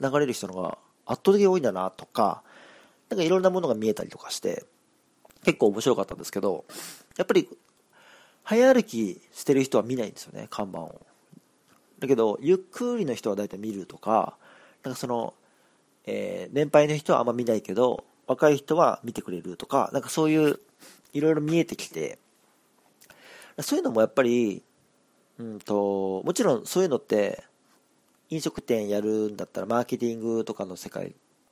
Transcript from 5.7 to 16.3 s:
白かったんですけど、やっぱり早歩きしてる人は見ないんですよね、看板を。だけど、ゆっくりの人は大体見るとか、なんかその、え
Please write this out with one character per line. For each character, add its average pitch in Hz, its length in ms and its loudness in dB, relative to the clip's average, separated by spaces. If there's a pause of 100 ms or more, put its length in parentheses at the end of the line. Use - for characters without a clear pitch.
白 123 140 4
か 110 60 -4
っ 95 40 0
た 90 100 -14
ん - 20 -20
で - 80 -16
す - 60 -12
け 98 100 -4
ど、 95 240 -4 (520)
や 185 60 -2
っ - 40 -2
ぱ 466 60 0
り - 140 4 (960)
早 247 300 6
歩 240 100 6
き 110 380 -4 (100)
し - 140 -14
て 147 80 4
る 135 100 6
人 131 140 2
は 104 60 4
見 123 120 -4
な 123 80 -2
い 98 60 -6
ん - 20 -14
で - 60 -20
す - 60 -18
よ - 100 -20
ね、 107 160 -12
看 104 180 -6
板 90 120 -10
を。 - 260 -14 (920)
だ 139 80 -6
け 131 80 6
ど、 110 260 2
ゆ 160 140 4
っ - 20 -4
く 240 400 -6
り 202 80 -2
の 127 80 -4
人 110 160 -4
は 98 80 -2
大 101 100 -4
体 95 100 -12
見 107 140 -8
る 98 140 -10
と - 120 -20
か、 104 380 0 (460)
な 131 100 -8
ん - 40 -8
か - 40 -14
そ 131 80 -8
の、 117 260 -4 (720)
え 95 460 -6